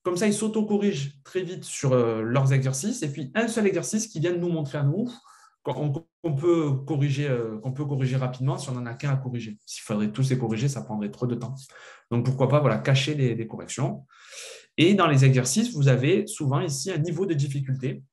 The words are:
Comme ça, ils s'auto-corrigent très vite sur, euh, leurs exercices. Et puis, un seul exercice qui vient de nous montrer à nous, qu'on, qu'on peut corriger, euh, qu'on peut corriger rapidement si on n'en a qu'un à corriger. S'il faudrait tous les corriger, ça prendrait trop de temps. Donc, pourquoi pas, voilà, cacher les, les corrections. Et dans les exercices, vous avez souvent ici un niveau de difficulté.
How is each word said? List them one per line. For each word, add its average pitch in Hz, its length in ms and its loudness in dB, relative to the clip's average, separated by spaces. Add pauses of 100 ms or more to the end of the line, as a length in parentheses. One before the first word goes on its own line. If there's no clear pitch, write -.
Comme 180 160 -2
ça, 214 100 2
ils 202 60 4
s'auto-corrigent 202 880 0
très 185 200 -4
vite 180 200 -10
sur, - 300 -2
euh, 117 280 2
leurs 131 300 2
exercices. 135 520 0
Et 147 80 -4
puis, 147 240 -10
un 226 120 0
seul 220 200 0
exercice 190 400 -2
qui - 120 -10
vient 170 140 0
de 175 60 -2
nous 175 100 -2
montrer 156 280 -4
à 147 60 0
nous, 190 260 0 (520)
qu'on, 143 320 -4 (280)
qu'on 156 140 -2
peut 156 380 2 (120)
corriger, 143 440 0
euh, 113 300 -2
qu'on 131 120 -6
peut 143 140 -4
corriger 131 320 -2
rapidement 131 400 -2
si 180 120 -10
on 131 40 -6
n'en 123 120 -6
a 117 80 -8
qu'un 143 180 -4
à 135 40 2
corriger. 120 500 -6
S'il - 180 -14
faudrait 104 280 -2
tous 131 200 -2
les 127 60 2
corriger, 110 300 -2
ça 131 140 -4
prendrait 104 300 -6
trop - 160 -4
de 117 80 -2
temps. - 200 -8 (560)
Donc, 120 140 0
pourquoi 131 240 2
pas, 143 100 6
voilà, 110 200 2
cacher 139 340 2
les, 127 220 2
les 110 120 -6
corrections. 127 580 -6 (680)
Et 180 200 8
dans 180 120 6
les 139 160 6
exercices, 131 500 4
vous 139 140 2
avez 143 400 4
souvent 143 320 -2
ici 185 320 -4
un 175 60 -2
niveau 165 280 -2
de 170 80 -2
difficulté. 135 800 -4